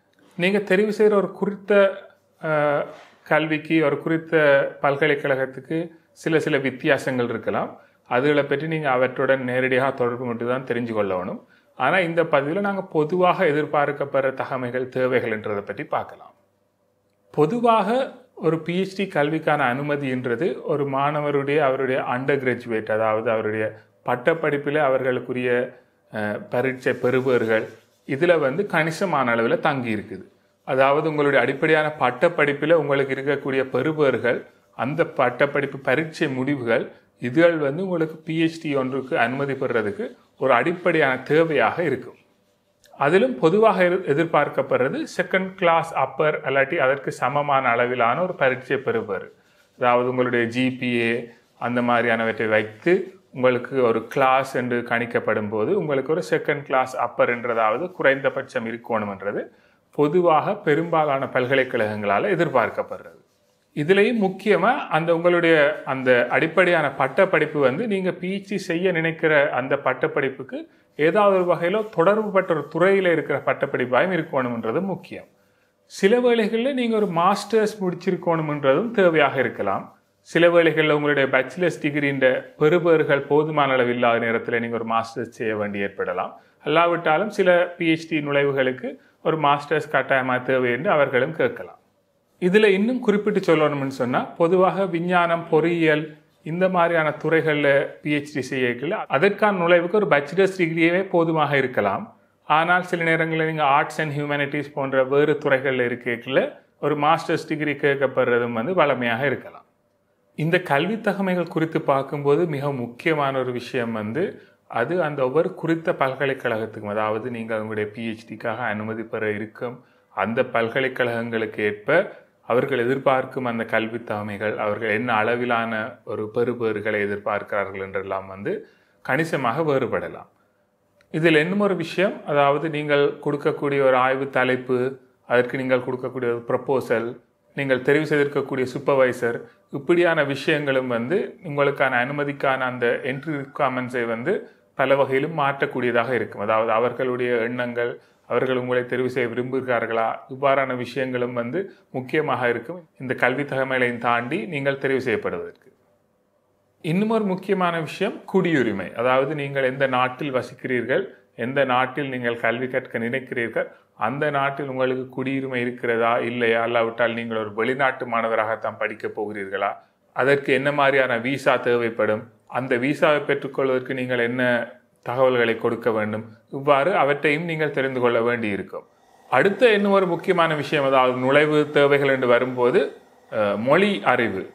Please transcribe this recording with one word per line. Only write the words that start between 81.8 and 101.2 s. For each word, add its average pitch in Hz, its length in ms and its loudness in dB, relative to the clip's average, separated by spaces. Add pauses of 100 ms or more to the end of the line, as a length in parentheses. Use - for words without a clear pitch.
டிகிரின்ற 139 640 2 (140)
பெறுபவர்கள் 156 640 4
போதுமான 147 520 2
அளவு 123 160 2
இல்லாத 120 360 2
நேரத்துல 117 340 -2
நீங்க 117 160 -4
ஒரு 113 100 -4
மாஸ்டர்ஸ் 113 440 -4
செய்ய 110 260 -4
வேண்டி 101 240 -4
ஏற்படலாம். 92 600 -4 (260)
அல்லாவிட்டாலும், 165 640 2
சில 180 500 2
பி 165 160 2
ஹெச் 160 160 -4
டி 160 80 -2
நுழைவுகளுக்கு 139 800 0 (260)
ஒரு 156 160 0
மாஸ்டர்ஸ் 147 520 0
கட்டாயமா 131 500 0
தேவை 127 300 2
என்று 147 200 0
அவர்களும் 139 440 2
கேட்கலாம். 117 440 -4 (600)
இதுல 202 260 6
இன்னும் 208 340 2
குறிப்பிட்டு 202 400 2
சொல்லணும்னு 147 480 2
சொன்னா, 131 320 -2
பொதுவாக 185 640 2
விஞ்ஞானம், 170 640 0
பொறியியல் 156 680 2 (260)
இந்த 180 260 0
மாதிரியான 170 400 2
துறைகள்ல 147 800 2 (140)
பி 147 140 -2
ஹெச் 147 180 -6
டி 131 180 -4
செய்யக்குள்ள, 127 380 -2
அதற்கான 180 760 0
நுழைவுக்கு 175 260 4
ஒரு 208 140 2
பேச்சுலர்ஸ் 170 520 2
டிகிரியே 170 560 2
போதுமாக 160 400 2